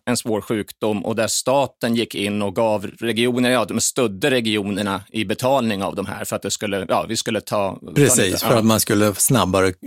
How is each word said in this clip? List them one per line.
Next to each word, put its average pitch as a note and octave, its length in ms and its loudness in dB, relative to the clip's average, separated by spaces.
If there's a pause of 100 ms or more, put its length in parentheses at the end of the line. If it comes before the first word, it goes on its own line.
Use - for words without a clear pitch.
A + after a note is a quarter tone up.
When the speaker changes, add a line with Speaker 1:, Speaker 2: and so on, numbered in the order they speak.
Speaker 1:
en B2 120 0
svår A2 240 -2
sjukdom, G#2+ 640 -2
och G#2+ 120 -2
där A2 120 0
staten B2+ 680 0
gick A2 180 -2
in G2+ 280 -2
och G2+ 140 -4
gav G#2+ 300 0
regioner, A#2+ 640 0
ja, B2 140 2
de C3+ 160 -4
stödde A2+ 500 0
regionerna G#2 800 0
i A2 160 -4
betalning A2 580 0
av E2+ 120 -4
de F#2+ 120 -4
här G2+ 180 -8
för G#2+ 120 -6
att - 60 -6
det G2 80 -4
skulle, G2 380 -4
ja, G2 200 0
vi A2 80 -4
skulle A2 240 -2
ta, G2+ 400 -4
ta - 140 -16
Speaker 2:
Precis, B2+ 300 4
Speaker 1:
lite, F#2 140 0
Speaker 2:
för A#2 140 2
Speaker 1:
ja. A#2 60 4
Speaker 2:
att G#2+ 60 2
man A2 160 4
skulle G#2 340 2
snabbare F#2+ 580 2 (140)